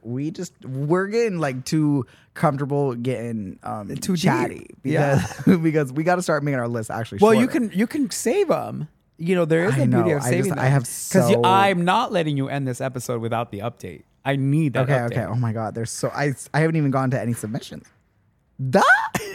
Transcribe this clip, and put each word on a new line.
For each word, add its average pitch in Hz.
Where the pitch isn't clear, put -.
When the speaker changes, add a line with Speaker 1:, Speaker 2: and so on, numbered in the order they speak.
Speaker 1:
we 131
just, 180
we're 147
getting, 214
like, 131
too 147
comfortable 143
getting, 117
um, 107
Speaker 2:
Too -
deep. 160
Speaker 1:
chatty -
Speaker 2:
Yeah. 139
Speaker 1:
because, 185
<laughs> 160
because 151
we 147
gotta 180
start 160
making 143
our 120
list 117
actually 120
Speaker 2:
Well, 214
you 220
Speaker 1:
shorter. 247
Speaker 2:
can, -
you 233
can 285
save 339
'em. 131
You 165
know, 175
there 165
is 214
Speaker 1:
I -
Speaker 2:
the -
beauty 127
Speaker 1:
know. 147
Speaker 2:
of 139
Speaker 1:
I 135
Speaker 2:
saving 127
Speaker 1:
just, 196
Speaker 2:
them. -
Speaker 1:
I 127
have 139
Speaker 2:
'Cause -
you, -
Speaker 1:
so -
Speaker 2:
I'm 190
not 208
letting 160
you 135
end 139
this 123
episode 127
without 117
the 101
update. 98
I 139
need 139
that 131
Speaker 1:
Okay, 127
Speaker 2:
update. 123
Speaker 1:
okay. 120
Oh 87
my 120
God, 107
there's 113
so, -
I, 139
I 143
haven't 160
even 147
gone 131
to 123
any 117
submissions. 110
The 131